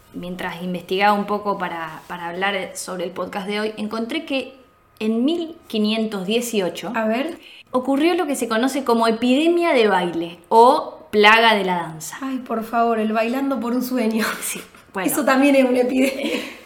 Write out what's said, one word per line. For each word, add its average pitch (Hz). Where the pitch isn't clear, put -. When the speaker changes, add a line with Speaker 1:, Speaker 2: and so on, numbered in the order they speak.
Speaker 1:
mientras 175
investigaba 185
un 202
poco 208
para, 165
para 170
hablar 185
sobre 180
el 185
podcast 185
de 208
hoy, 214
encontré 233
que 262
en 226
mil 330
quinientos 208
dieciocho 208
Speaker 2:
A 220
ver. 269
Speaker 1:
ocurrió 277
lo 339
que 277
se 233
conoce 254
como 233
epidemia 285
de 226
baile 170
o 247
plaga 220
de 196
la 180
danza. 160
Speaker 2:
Ay, 262
por 226
favor, 233
el 214
bailando 247
por 233
un 254
sueño. 220
Speaker 1:
Sí, -
bueno. 196
Speaker 2:
Eso 285
también 277
es 262
una 247
epidemia. 262